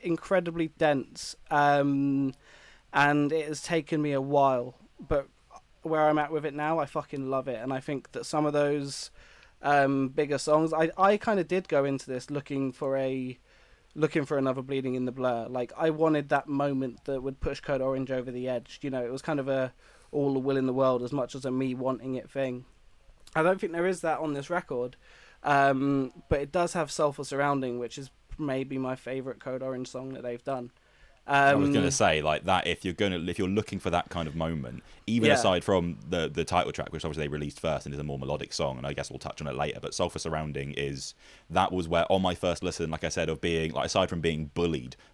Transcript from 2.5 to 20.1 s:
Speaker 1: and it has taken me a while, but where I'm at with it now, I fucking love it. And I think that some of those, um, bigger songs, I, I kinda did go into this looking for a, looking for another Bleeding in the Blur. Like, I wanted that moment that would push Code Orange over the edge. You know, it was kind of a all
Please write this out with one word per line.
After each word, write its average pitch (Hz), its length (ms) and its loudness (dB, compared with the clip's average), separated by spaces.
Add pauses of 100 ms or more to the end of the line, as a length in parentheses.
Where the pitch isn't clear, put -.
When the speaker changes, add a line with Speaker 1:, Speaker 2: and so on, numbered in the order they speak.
Speaker 1:
and 147 400 4
it 156 160 -2
has 151 140 -8
taken 160 400 0
me 147 120 0
a 135 80 2
while, 135 540 2 (240)
but 139 280 -2 (560)
where 156 260 4
I'm 151 80 4
at 151 140 0
with 151 140 -2
it 143 100 -6
now, 156 240 0
I 143 60 0
fucking 139 440 -6
love 135 180 -2
it. 120 140 -6
And 131 100 -4
I 131 80 -2
think 135 340 -6
that 117 120 -8
some 151 220 0
of 147 60 0
those, 143 580 0 (500)
um, 139 480 4
bigger 143 300 0
songs, 156 340 4
I, 160 240 2
I 196 200 6
kinda 202 260 2
did 180 240 -2
go 139 180 4
into 139 220 -2
this 131 240 -8
looking 135 400 -2
for 135 260 -2
a, 131 400 -2 (560)
looking 151 320 0
for 143 140 0
another 131 240 0
Bleeding 131 320 -2
in 127 100 0
the 127 60 -2
Blur. 123 380 -2
Like, 123 280 -4
I 160 140 2
wanted 156 380 2
that 143 180 2
moment 139 580 -2
that 135 160 -2
would 135 200 -6
push 143 180 -2
Code 139 220 -2
Orange 131 280 -2
over 127 220 -4
the 123 180 -4
edge. 123 320 -6
You 143 80 -6
know, 127 160 -2
it 120 60 -4
was 131 100 -6
kind 151 180 -2
of 135 80 -4
a 131 240 0 (380)
all 139 240 0